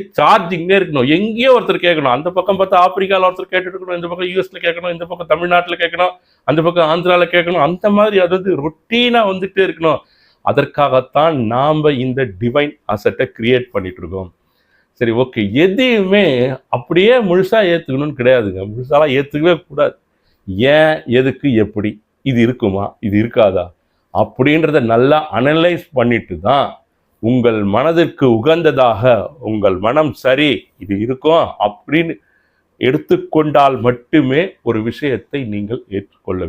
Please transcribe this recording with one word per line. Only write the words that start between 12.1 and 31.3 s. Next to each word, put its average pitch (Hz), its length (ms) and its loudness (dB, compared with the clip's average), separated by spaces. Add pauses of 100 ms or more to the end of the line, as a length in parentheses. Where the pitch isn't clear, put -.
டிவைன் 147 320 -2 (200)
அசெட்டை - 340 -2 (100)
கிரியேட் 120 360 0
பண்ணிட்டு 92 280 -8
இருக்கோம். 92 280 -10 (680)
சரி, 113 140 0 (100)
ஓகே, 127 160 -6 (240)
எதையுமே 202 640 2 (500)
அப்படியே 180 380 2 (160)
முழுசா 185 300 2 (120)
ஏத்துக்கணும்னு 143 480 -4
கிடையாதுங்க, 117 500 2
முழுசாலாம் 135 460 0
ஏத்துக்கவே 147 420 0
கூடாது. 143 360 -4 (840)
ஏன், 156 200 4 (260)
எதுக்கு, 135 260 -4 (160)
எப்படி, 104 260 -4 (340)
இது 131 220 -2
இருக்குமா, 101 400 -2 (220)
இது 98 160 0
இருக்காதா 98 420 0 (480)
அப்படின்றத 147 640 0 (160)
நல்லா 135 260 4 (200)
அனலைஸ் 165 480 0 (100)
பண்ணிட்டு 117 380 -2 (100)
தான் 131 200 2 (560)
உங்கள் 117 360 0 (160)
மனதிற்கு 165 520 0 (100)
உகந்ததாக, 131 680 2 (460)
உங்கள் 101 360 0
மனம் 143 260 0 (120)
சரி 135 260 2 (340)
இது 98 120 -6 (100)
இருக்கும் 147 400 0 (220)